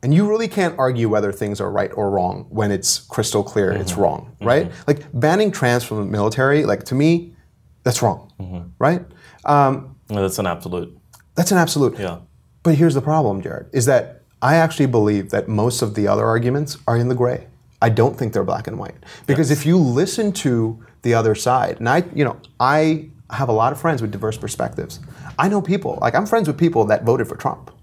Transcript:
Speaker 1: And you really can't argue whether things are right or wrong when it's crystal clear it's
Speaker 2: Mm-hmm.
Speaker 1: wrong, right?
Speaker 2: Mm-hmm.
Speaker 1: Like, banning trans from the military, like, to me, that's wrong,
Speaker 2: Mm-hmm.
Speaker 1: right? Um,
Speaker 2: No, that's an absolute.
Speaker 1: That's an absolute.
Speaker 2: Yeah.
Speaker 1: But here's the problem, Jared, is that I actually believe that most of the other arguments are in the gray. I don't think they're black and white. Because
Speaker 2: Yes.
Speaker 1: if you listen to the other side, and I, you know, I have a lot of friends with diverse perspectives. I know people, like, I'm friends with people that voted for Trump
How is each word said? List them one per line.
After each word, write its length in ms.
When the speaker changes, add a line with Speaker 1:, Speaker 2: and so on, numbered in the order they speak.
Speaker 1:
And 120
you 160
really 180
can't 320
argue 300
whether 240
things 260
are 100
right 240
or 160
wrong 400
when 220
it's 280
crystal 440
clear 280
it's 220
Speaker 2:
Mm-hmm. 80
Speaker 1:
wrong, 400
right? 280
Speaker 2:
Mm-hmm. 180
Speaker 1:
Like, 260
banning 380
trans 320
from 140
the 80
military, 600
like, 200
to 100
me, 380
that's 180
wrong, 380
Speaker 2:
Mm-hmm. 280
Speaker 1:
right? 220
Um, 500
Speaker 2:
No, 120
that's 180
an 80
absolute. 500
Speaker 1:
That's 160
an 60
absolute. 420
Speaker 2:
Yeah. 200
Speaker 1:
But 120
here's 180
the 80
problem, 400
Jared, 320
is 140
that 340
I 140
actually 320
believe 440
that 180
most 320
of 140
the 120
other 180
arguments 520
are 100
in 120
the 60
gray. 320
I 80
don't 280
think 160
they're 120
black 220
and 100
white. 180
Because 240
Speaker 2:
Yes. 100
Speaker 1:
if 60
you 120
listen 560
to 460
the 120
other 220
side, 440
and 100
I, 140
you 100
know, 140
I 480
have 180
a 40
lot 200
of 60
friends 220
with 100
diverse 260
perspectives. 640
I 120
know 120
people, 400
like, 140
I'm 100
friends 220
with 100
people 280
that 180
voted 240
for 80
Trump 340